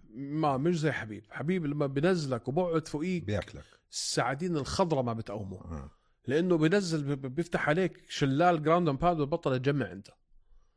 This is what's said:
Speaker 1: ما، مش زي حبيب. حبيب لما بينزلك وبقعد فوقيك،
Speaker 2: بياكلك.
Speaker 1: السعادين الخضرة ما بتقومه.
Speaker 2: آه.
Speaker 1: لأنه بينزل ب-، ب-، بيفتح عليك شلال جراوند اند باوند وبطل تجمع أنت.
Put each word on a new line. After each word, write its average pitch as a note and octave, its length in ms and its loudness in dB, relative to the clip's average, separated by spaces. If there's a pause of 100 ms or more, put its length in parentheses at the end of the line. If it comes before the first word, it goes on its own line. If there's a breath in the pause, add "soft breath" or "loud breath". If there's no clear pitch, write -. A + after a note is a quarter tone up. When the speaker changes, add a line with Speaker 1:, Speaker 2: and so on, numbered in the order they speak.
(140)
Speaker 1:
ما، C#3 420 0
مش D#3+ 240 2
زي D3+ 120 0
حبيب. G#2+ 380 -8
حبيب D#3+ 360 -2
لما C#3+ 200 -2
بينزلك C#3+ 640 0
وبقعد D#3+ 400 0
فوقيك، F3 360 -4
Speaker 2:
بياكلك. G2 400 -4 (260)
Speaker 1:
السعادين D3 680 -2
الخضرة D3 460 0
ما A#2+ 100 0
بتقومه. G#2 440 -8
Speaker 2:
آه. D2+ 340 -12 (360)
Speaker 1:
لأنه E3+ 320 2
بينزل D#3+ 460 2
ب-، C#3 160 -2
ب-، C3 140 -8
بيفتح E3 340 -2
عليك E3+ 400 0
شلال D3+ 540 4
جراوند E3 260 4
اند C#3 100 0
باوند E3+ 220 2
وبطل C#3+ 380 0
تجمع B2+ 340 0
أنت. G2 160 -14 (680)